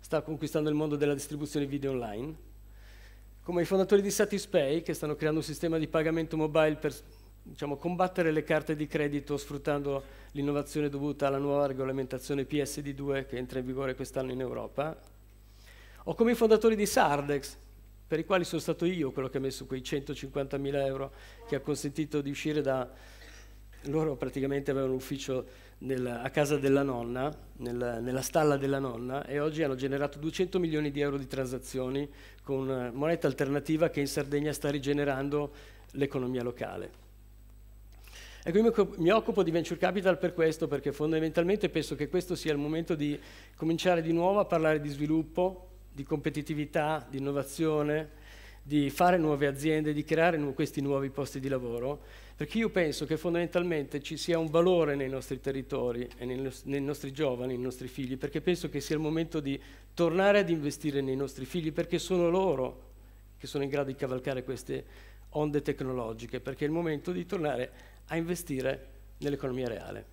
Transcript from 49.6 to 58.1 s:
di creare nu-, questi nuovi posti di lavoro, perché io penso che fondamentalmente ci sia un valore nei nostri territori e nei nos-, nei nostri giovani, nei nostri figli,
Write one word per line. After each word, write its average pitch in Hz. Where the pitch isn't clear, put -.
di 147
creare 165
nu-, 147
questi 151
nuovi 139
posti 135
di 131
lavoro, 123
perché 156
io 226
penso 156
che 156
fondamentalmente 170
ci 151
sia 165
un 165
valore 165
nei 139
nostri 131
territori 123
e 123
nei 127
nos-, 131
nei 139
nostri 139
giovani, 131
nei 123
nostri 127
figli, 131